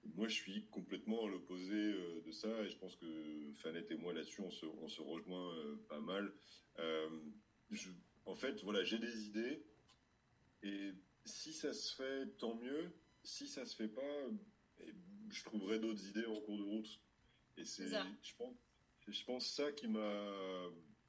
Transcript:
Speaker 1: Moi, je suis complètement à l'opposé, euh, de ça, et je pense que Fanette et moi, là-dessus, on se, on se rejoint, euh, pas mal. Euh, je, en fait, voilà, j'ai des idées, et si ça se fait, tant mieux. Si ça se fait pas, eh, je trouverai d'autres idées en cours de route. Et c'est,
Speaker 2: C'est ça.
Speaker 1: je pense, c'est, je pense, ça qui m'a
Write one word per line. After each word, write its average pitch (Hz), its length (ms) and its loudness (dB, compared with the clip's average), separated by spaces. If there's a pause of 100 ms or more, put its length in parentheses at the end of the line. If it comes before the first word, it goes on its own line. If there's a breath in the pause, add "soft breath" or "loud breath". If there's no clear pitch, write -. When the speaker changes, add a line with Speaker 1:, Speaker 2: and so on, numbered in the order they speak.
(140)
Speaker 1:
Moi, 110 140 4
je - 60 4
suis 101 320 0
complètement 107 600 2
à - 20 4
l'opposé, 92 460 0
euh, 92 500 4
de 80 60 -8
ça, 107 320 2
et 98 60 2
je 85 80 -4
pense 90 180 -8
que 85 120 -8 (480)
Fanette 82 360 -2
et 82 60 2
moi, 85 160 0
là-dessus, 82 300 -2
on 92 80 0
se, 85 160 -4
on 80 200 -4
se 73 160 -4
rejoint, 85 540 -2
euh, 73 200 -2 (120)
pas 76 120 -2
mal. 98 320 2 (460 loud breath)
Euh, 80 300 4 (640)
je, - 200 -4 (360)
en 95 100 -2
fait, 127 260 0
voilà, 98 220 6
j'ai 104 160 4
des 113 260 0
idées, 117 380 2 (960)
et 98 300 0 (320)
si - 280 -6
ça 143 200 2
se - 240 -2
fait, 135 320 0 (100)
tant 113 160 2
mieux. 139 380 0 (320)
Si - 220 -6
ça 131 180 -2
se - 120 -6
fait 110 120 2
pas, 139 380 0 (540)
eh, - 120 -10 (380)
je - 140 -6
trouverai 107 340 2
d'autres 107 300 2
idées 110 180 2
en 107 140 2
cours 104 180 -2
de 101 60 0
route. 110 360 0 (560 soft breath)
Et - 80 -6
c'est, - 200 -4
Speaker 2:
C'est 285 60 0
ça. - 160 4 (140)
Speaker 1:
je - 140 -10
pense, 254 220 -6 (480)
c'est, 104 80 -8
je - 120 0
pense, 123 240 2
ça 143 220 4
qui 143 160 -4
m'a 101 840 2 (400)